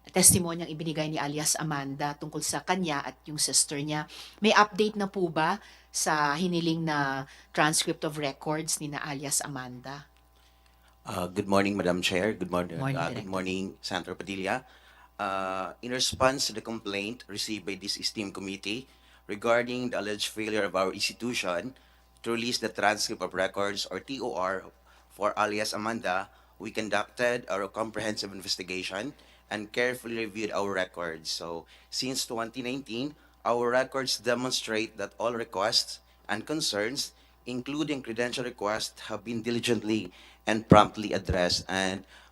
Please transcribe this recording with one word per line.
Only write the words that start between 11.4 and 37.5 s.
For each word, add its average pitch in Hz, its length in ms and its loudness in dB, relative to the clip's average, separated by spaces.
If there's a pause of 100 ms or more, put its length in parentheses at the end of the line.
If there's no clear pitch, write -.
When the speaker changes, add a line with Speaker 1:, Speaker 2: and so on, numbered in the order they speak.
Speaker 2:
morning, 98 320 4
Madam 87 240 2
Chair. 95 320 2
Good 180 160 -4
morning, 87 320 0
Speaker 1:
Morning, 135 160 0
Speaker 2:
uh, 85 160 -2
good 113 80 -6
Speaker 1:
Director. 95 160 -6
Speaker 2:
morning, 92 480 -2
Senator 90 320 -4
Padilla. 95 480 -4 (560)
Uh, 95 640 -2
in 123 80 -4
response 131 560 2
to 107 80 -6
the 110 80 -8
complaint 104 640 -6
received 104 400 -4
by 95 80 -4
this 95 240 -6
esteemed 101 320 -4
committee 98 560 -6 (400)
regarding 120 640 0
the 95 80 -2
alleged 104 320 -2
failure 107 320 0
of 92 80 -2
our 95 240 2
institution 107 800 -2 (480)
to 113 80 0
release 117 320 -2
the 107 80 -2
transcript 104 480 2
of 90 160 -4
records, 101 560 0
or 95 80 -4
T 135 240 -8
O 120 80 -4
R, 92 320 -2 (520)
for 101 240 2
alias 104 320 0
Amanda, 104 560 -2 (320)
we 107 100 -8
conducted 110 800 0
our 98 200 -2
comprehensive 107 680 -4
investigation 92 800 -6 (320)
and 104 240 -6
carefully 120 560 -2
reviewed 104 240 -4
our 101 180 0
records. 85 600 -4
So, 85 320 -6 (240)
since 131 400 -4
twenty 113 320 -6
nineteen, 127 560 -6 (280)
our 120 280 2
records 131 480 0
demonstrate 117 800 0
that 101 160 -8
all 113 160 0
requests 113 680 0 (280)
and 107 160 -2
concerns, 135 680 0 (340)
including 139 560 -2